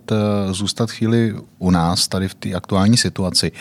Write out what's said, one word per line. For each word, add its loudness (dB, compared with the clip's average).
eh, 2
zůstat -4
chvíli 0
u 2
nás, 2
tady -2
v -10
té -8
aktuální 2
situaci. -2